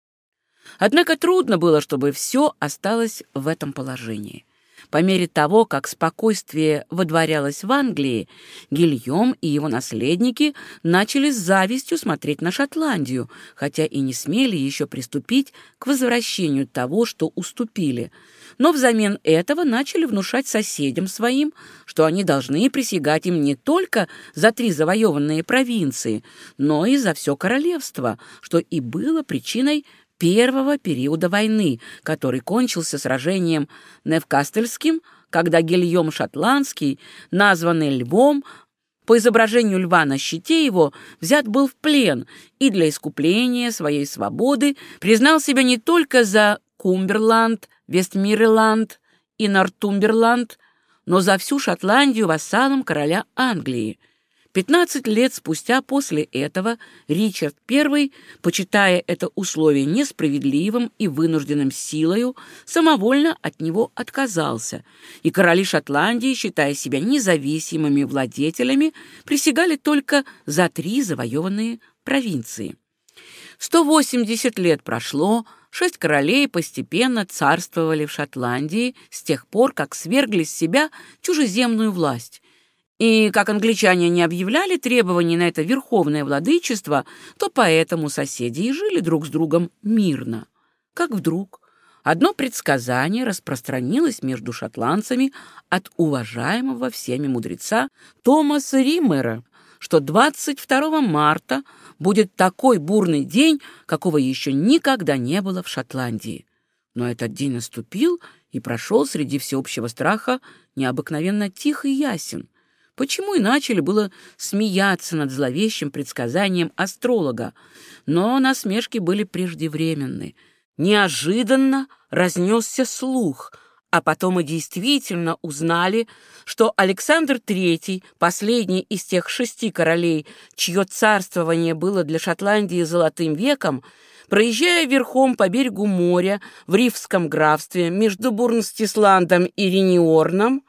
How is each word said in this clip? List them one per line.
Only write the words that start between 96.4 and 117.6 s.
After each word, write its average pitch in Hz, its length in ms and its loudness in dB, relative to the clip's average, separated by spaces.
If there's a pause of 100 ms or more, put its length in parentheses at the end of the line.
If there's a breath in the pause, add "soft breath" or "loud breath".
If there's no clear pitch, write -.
всеми 139 380 -6
мудреца 226 640 -4 (340 soft breath)
Томаса 285 580 2
Риммера, 160 600 0 (340 soft breath)
что - 220 0
двадцать 247 600 0
второго 302 400 0
марта 160 640 0 (380 loud breath)
будет 196 340 2
такой 196 460 2
бурный 165 460 0
день, 277 360 2 (240 loud breath)
какого 160 320 -2
еще 135 340 -2
никогда 190 640 2
не 143 260 -2
было 185 180 -6
в - 60 -14
Шотландии. 120 800 -8 (480)
Но 120 120 -4
этот 117 240 -6
день 135 200 -4
наступил 190 680 -4 (300 loud breath)
и 127 100 -10
прошел 196 460 -2
среди 147 320 -4
всеобщего 131 500 -6
страха 214 520 -2 (360 soft breath)
необыкновенно 156 760 -4
тих 285 340 -4
и 277 60 0
ясен. 269 580 -6 (480)
Почему 392 380 -4
и 330 40 2
начали 233 400 0
было 196 320 0 (260 loud breath)
смеяться 196 800 -2
над 143 160 -2
зловещим 143 600 -2
предсказанием 160 840 -2
астролога, 175 800 -2 (540 loud breath)